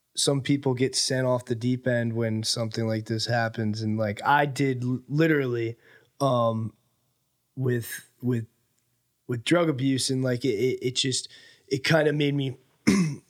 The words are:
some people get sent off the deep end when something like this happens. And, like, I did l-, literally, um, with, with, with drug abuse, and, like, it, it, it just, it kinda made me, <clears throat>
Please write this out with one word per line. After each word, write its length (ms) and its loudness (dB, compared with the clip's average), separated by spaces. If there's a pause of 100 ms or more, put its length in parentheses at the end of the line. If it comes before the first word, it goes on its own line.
(160)
some 260 0
people 320 0
get 220 0
sent 300 0
off 200 0
the 100 -2
deep 320 -2
end 260 0
when 300 0
something 440 -4
like 180 -2
this 220 -4
happens. 540 -2
And, 160 -2
like, 280 -2
I 200 4
did 380 0
l-, 240 -2
literally, 720 0 (420)
um, 540 2 (840)
with, 540 -2 (120)
with, 240 0 (840)
with 180 -4
drug 240 2
abuse, 400 0
and, 140 -2
like, 200 -2
it, 120 0
it, 320 0
it 80 -4
just, 340 -2 (400)
it 160 -2
kinda 260 4
made 240 2
me, 220 -2 (140)
<clears throat> 160 -20 (420)